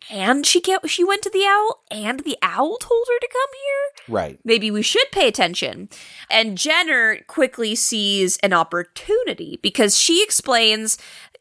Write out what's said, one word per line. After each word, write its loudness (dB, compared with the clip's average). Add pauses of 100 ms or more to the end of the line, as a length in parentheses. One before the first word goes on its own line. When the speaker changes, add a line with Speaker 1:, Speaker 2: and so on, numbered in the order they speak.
Speaker 1:
and -2
she 4
get-, -2
she 0
went 0
to -6
the 0
owl 2
and -6
the -6
owl 0
told 0
her 0
to -6
come -2
here? -6
Speaker 2:
Right. -4
Speaker 1:
Maybe 2
we -2
should 0
pay 2
attention." -2 (420)
And 2
Jenner 0
quickly 0
sees 0
an 0
opportunity -2
because 2
she 4
explains 2 (440)